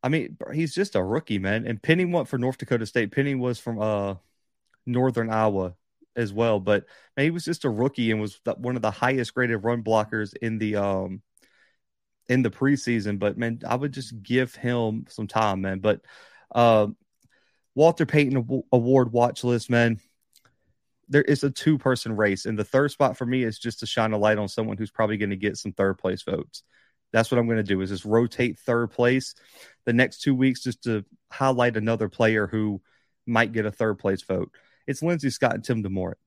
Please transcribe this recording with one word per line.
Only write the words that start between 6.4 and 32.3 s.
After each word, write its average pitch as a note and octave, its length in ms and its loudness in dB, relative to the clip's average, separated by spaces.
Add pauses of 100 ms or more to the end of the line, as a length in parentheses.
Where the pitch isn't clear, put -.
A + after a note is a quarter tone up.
But, G2+ 260 2 (320)
man, C3+ 60 2
he D#3+ 80 2
was E3 140 -6
just E3 200 -4
a C#3 60 2
rookie A2+ 400 0
and G#2+ 100 0
was G#2 220 -8
the, A#2 100 -2
one B2 220 -4
of A2 80 -4
the G#2+ 80 0
highest B2+ 420 -2
graded A#2 300 0
run A#2 200 -2
blockers G#2+ 560 0
in A2+ 200 -2
the, G#2+ 160 0
um, F#2+ 480 -2 (1040)
in B2+ 160 4
the G#2+ 80 2
preseason. A#2 680 0
But, G2+ 220 -2
man, A#2 280 -4
I A2+ 80 0
would C#3+ 160 -4
just A#2 300 -12
give B2 320 0
him A2+ 560 -2
some A2 160 -8
time, G#2 360 0
man. F#2+ 180 -4
But, G#2 220 0 (520)
uh, A2+ 360 6 (840)
Walter D#3+ 300 4
Payton C#3 320 2
Awa-, C3 340 -2
Award B2 420 4
watch A#2+ 300 2
list, A#2+ 260 0
man. A#2 300 4 (1080)
There C#3+ 140 4
is D3 220 2
a C#3+ 60 0
two-person C3 680 0
race, G2+ 300 0
and A2 120 -4
the G#2+ 80 -4
third C#3 260 2
spot - 260 0
for B2+ 80 -6
me B2+ 180 -2
is A2 140 -4
just - 220 -8
to A2+ 60 -10
shine A2 260 0
a G#2+ 60 -2
light G#2+ 200 4
on G#2 100 -4
someone A2 300 -4
who's G#2+ 140 -8
probably G#2+ 260 -2
gonna G2+ 180 -2
get G2 220 -4
some G2 140 -8
third G2 260 0
place F#2+ 240 -4
votes. - 400 -8 (500)
That's A2+ 200 4
what B2 80 4
I'm A#2 80 2
gonna A2 160 0
do, F#2+ 180 0
is F#2+ 80 -4
just G2 160 -6
rotate A#2 540 0
third A#2 280 0
place. B2 460 0 (520)
The A#2+ 80 0
next B2 280 2
two C3+ 140 2
weeks, B2+ 260 2
just - 220 -8
to G#2+ 220 -2 (260)
highlight B2 460 2
another A2 320 -2
player A2 380 2